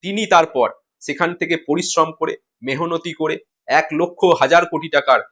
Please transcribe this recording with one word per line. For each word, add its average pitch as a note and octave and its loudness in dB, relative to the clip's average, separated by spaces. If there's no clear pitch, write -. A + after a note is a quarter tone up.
তিনি G3+ -6
তারপর D#3+ 2
সেখান E3 -4
থেকে E3+ -4
পরিশ্রম D#3+ -2
করে, - -6
মেহনতি E3 -6
করে D#3+ -4
এক D#3 2
লক্ষ F3 -2
হাজার E3+ 4
কোটি E3 -6
টাকার C#3 2